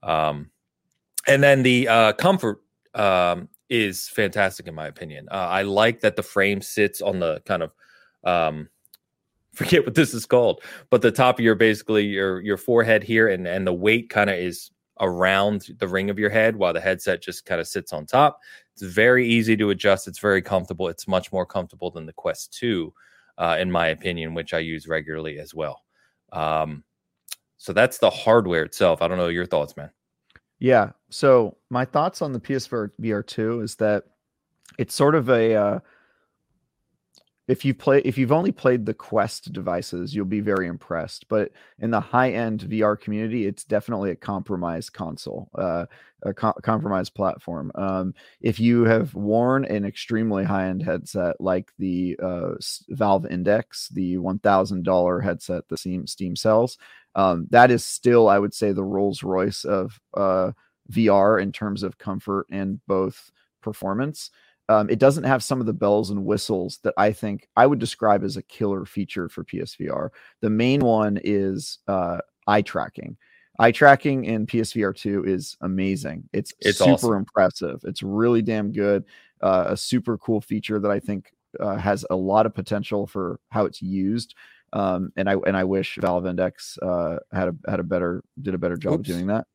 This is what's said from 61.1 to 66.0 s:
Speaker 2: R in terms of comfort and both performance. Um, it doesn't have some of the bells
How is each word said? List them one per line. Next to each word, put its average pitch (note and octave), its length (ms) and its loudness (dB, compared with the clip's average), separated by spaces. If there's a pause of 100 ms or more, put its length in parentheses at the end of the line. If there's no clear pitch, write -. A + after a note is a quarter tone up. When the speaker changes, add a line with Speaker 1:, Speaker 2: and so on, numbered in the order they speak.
Speaker 2:
R G2+ 300 6
in F#2+ 120 -2
terms G2+ 320 -6
of F#2+ 140 -8
comfort G2 520 -6
and G2 380 -6
both F#2+ 440 -4 (300)
performance. A2 680 -8 (380)
Um, G#2+ 200 4
it A2 100 0
doesn't C3+ 240 4
have B2+ 200 0
some C3 160 -4
of B2 60 -2
the G#2+ 80 -2
bells G#2 380 2